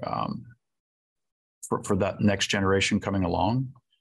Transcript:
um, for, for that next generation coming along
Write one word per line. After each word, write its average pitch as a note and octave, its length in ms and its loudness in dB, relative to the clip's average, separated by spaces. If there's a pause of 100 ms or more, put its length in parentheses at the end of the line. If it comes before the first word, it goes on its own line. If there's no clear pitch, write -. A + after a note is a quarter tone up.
um, - 380 -4 (1200)
for, - 140 -2
for G#2 140 0
that F#2+ 240 -2
next G2+ 260 2
generation G2 540 2
coming G2 240 -2
along F#2 420 0 (340)